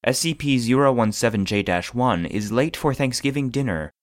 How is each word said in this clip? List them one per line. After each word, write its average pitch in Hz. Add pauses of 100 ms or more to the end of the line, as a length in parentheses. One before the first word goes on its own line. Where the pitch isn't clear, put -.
S 127
C 165
P 143
zero 127
one 113
seven 107
J 104
dash 90
one 117
is 104
late 139
for 139
Thanksgiving 135
dinner 95 (120)